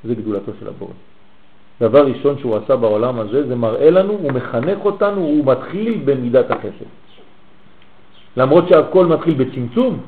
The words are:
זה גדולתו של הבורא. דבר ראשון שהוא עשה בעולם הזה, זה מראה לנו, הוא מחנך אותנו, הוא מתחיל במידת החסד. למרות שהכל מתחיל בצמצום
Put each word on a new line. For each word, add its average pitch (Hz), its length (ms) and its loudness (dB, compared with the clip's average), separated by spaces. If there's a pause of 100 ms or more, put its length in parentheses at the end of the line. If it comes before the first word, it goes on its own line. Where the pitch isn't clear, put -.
זה 113 120 -4
גדולתו 104 440 -6
של 104 80 -14
הבורא. 92 260 -14 (880)
דבר 135 240 6
ראשון 135 340 -2
שהוא 110 180 -4
עשה 107 180 0
בעולם 117 440 0
הזה, 117 280 -2
זה 123 80 -4
מראה 120 340 2
לנו, 190 240 2
הוא 175 180 -4
מחנך 131 540 -4
אותנו, 202 360 0
הוא 151 240 0
מתחיל 190 600 -2
במידת 127 460 0
החסד. - 400 -10 (1500)
למרות 147 320 4
שהכל 175 360 6
מתחיל 160 280 0
בצמצום 131 760 -2